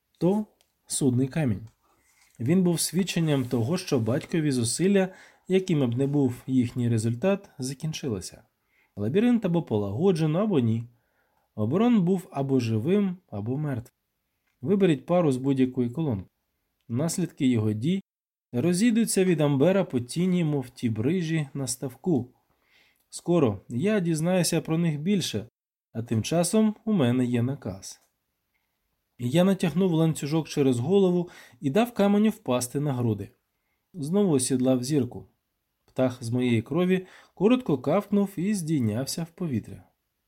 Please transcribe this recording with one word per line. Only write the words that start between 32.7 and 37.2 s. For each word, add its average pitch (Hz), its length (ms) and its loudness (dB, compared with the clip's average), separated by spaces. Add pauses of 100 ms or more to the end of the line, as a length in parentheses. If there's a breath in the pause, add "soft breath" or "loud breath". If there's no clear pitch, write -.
на 147 140 -2
груди. 110 360 -2 (640)
Знову 180 380 0
осідлав 127 520 2
зірку. 123 440 -2 (580)
Птах 127 380 -2
з 113 60 -6
моєї 120 320 2
крові 180 460 0 (260 loud breath)